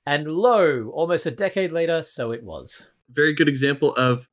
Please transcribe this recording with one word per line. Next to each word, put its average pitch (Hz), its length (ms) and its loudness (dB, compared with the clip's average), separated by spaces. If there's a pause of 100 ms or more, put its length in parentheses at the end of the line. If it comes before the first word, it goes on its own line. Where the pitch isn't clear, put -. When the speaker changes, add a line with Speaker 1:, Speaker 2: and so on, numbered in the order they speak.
Speaker 1:
And 147 220 -2
lo, 165 640 2
almost 165 320 -2
a 170 60 -2
decade 185 400 -2
later, 165 320 0
so 117 280 -6
it 117 120 -8
was. 80 440 -14 (220)
Speaker 2:
Very 147 240 2
good 151 160 4
example 139 460 2
of 127 380 2